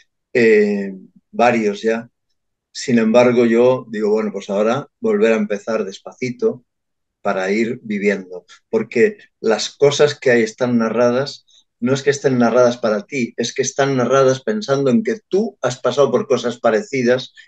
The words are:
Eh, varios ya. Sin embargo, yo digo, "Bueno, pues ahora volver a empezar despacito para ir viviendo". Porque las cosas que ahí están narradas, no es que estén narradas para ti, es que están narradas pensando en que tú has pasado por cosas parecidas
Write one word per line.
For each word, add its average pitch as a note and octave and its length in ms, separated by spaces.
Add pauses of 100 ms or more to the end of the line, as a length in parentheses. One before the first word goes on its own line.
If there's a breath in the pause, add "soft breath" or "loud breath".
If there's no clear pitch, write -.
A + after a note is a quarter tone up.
(320 soft breath)
Eh, G#2 640 (360)
varios A2 520
ya. A2+ 280 (640)
Sin A#2+ 260
embargo, A#2+ 480
yo B2 440
digo, G#2 200
"Bueno, G#2+ 220
pues F#2+ 180
ahora A2 380 (120)
volver A2 320
a A2 40
empezar G#2 480
despacito A2+ 800 (580)
para F#2+ 300
ir A2+ 300
viviendo". F#2+ 600 (240 loud breath)
Porque A2 500 (220 loud breath)
las A2 300
cosas C#3+ 480
que C3 120
ahí A#2+ 120
están A#2+ 360
narradas, A#2+ 680 (340 soft breath)
no B2 140
es C3+ 80
que C#3+ 80
estén C3+ 280
narradas A#2+ 400
para G#2+ 280
ti, B2 300
es - 180
que C3+ 80
están C3+ 340
narradas C3 460
pensando C3 480
en A2+ 120
que A2 260
tú G#3 340
has B2+ 180
pasado B2+ 300
por A#2 160
cosas B2 340
parecidas A#2+ 720 (140 loud breath)